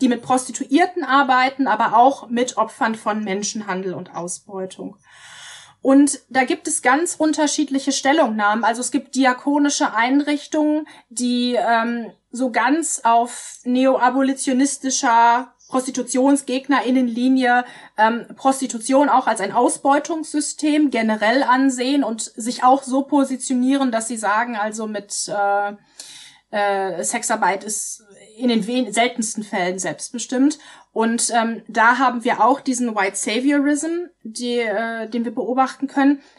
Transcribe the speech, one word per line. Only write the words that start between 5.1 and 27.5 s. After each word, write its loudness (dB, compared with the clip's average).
Und 6
da 2
gibt -4
es -4
ganz 2
unterschiedliche 0
Stellungnahmen. 2
Also -2
es -6
gibt -4
diakonische 0
Einrichtungen, 0
die, -2
ähm, -2
so -4
ganz 0
auf 0
neoabolitionistischer 2
ProstitutionsgegnerInnenlinie, 2
ähm, 2
Prostitution 0
auch 2
als -2
ein -4
Ausbeutungssystem 0
generell 2
ansehen 2
und -6
sich -6
auch 6
so -2
positionieren, 0
dass -4
sie -8
sagen, -2
also -4
mit, -8
äh, 0
äh, -2
Sexarbeit -2